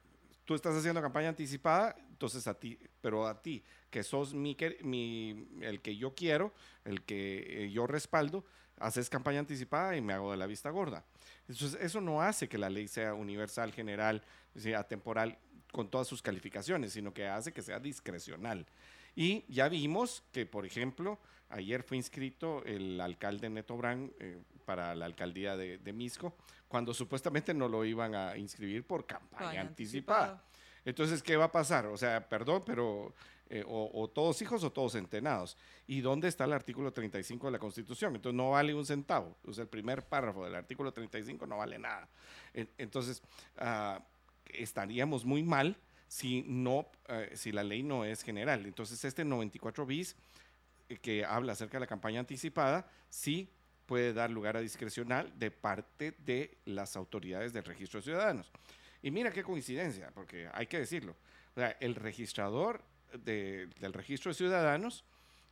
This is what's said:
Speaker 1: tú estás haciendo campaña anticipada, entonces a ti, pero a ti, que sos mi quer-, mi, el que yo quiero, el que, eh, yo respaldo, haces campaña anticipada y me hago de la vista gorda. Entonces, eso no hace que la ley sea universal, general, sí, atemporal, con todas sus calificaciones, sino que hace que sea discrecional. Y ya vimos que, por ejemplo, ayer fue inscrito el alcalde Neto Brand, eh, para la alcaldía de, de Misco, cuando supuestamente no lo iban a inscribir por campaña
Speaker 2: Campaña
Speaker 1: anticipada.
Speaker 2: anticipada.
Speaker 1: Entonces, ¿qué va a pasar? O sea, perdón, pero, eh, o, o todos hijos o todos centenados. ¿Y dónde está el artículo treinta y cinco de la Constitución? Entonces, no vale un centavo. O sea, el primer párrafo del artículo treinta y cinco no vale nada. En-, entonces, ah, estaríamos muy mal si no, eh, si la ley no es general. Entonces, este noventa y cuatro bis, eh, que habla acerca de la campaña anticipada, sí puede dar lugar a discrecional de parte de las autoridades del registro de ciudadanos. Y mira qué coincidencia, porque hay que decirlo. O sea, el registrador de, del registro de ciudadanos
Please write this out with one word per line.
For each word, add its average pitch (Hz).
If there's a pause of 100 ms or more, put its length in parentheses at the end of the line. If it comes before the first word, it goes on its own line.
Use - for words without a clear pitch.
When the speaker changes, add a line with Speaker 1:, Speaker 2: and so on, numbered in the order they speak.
(440)
Speaker 1:
tú 156
estás 156
haciendo 165
campaña 151
anticipada, 160 (140)
entonces 120
a 107
ti, 117 (220)
pero 110
a 107
ti, 151 (240)
que 110
sos 139
mi 143
quer-, -
mi, 117 (140)
el 107
que 104
yo 131
quiero, 170 (320)
el 98
que, 98
eh, 101
yo 117
respaldo, 151 (320)
haces 120
campaña 143
anticipada 151
y 131
me 104
hago 98
de 98
la 95
vista 104
gorda. 156 (460)
Entonces, 139
eso 190
no 156
hace 185
que 113
la 98
ley 101
sea 110
universal, 104
general, 107 (320)
sí, 110
atemporal, 110 (340)
con 104
todas 127
sus 120
calificaciones, 104
sino 104
que 101
hace 110
que 107
sea 98
discrecional. 101 (500)
Y 185
ya 135
vimos 175
que, 120
por 98
ejemplo, 131 (300)
ayer 113
fue 131
inscrito 135
el 95
alcalde 101
Neto 110
Brand, 123
eh, 90 (300)
para 87
la 85
alcaldía 92
de, 92
de 98
Misco, 123 (340)
cuando 120
supuestamente 143
no 135
lo 110
iban 113
a 95
inscribir 104
por 175
campaña -
Speaker 2:
Campaña 160
Speaker 1:
anticipada. 135
Speaker 2:
anticipada. 185 (420)
Speaker 1:
Entonces, 156
¿qué 160
va 156
a 160
pasar? 151
O 104
sea, 117
perdón, 131
pero, 117 (360)
eh, 107
o, 110
o 110
todos 160
hijos 220
o 139
todos 123
centenados. 107 (280)
¿Y 135
dónde 143
está 139
el 147
artículo 131
treinta 101
y 92
cinco 123
de 135
la 113
Constitución? 117
Entonces, 123
no 127
vale 147
un 147
centavo. 139
O 107
sea, 110
el 107
primer 117
párrafo 107
del 90
artículo 131
treinta 113
y 107
cinco 139
no 113
vale 107
nada. 110 (460)
En-, 113
entonces, 123 (360)
ah, 107 (440)
estaríamos 120
muy 143
mal 151 (320)
si 127
no, 127 (200)
eh, 113
si 110
la 101
ley 104
no 131
es 107
general. 110
Entonces, 107
este 143
noventa 117
y -
cuatro 127
bis, 151 (720)
eh, 113
que 104
habla 120
acerca 107
de 131
la 123
campaña 110
anticipada, 147 (220)
sí 175 (380)
puede 123
dar 117
lugar 107
a 113
discrecional 120
de 110
parte 107 (120)
de 135
las 98
autoridades 95
del 104
registro 90
de -
ciudadanos. 165 (520)
Y 143
mira 220
qué 190
coincidencia, 131
porque 85
hay 113
que 170
decirlo. 127 (400)
O 123
sea, 120 (100)
el 120
registrador 110 (300)
de, 98 (100)
del 98
registro 135
de 147
ciudadanos 180 (480)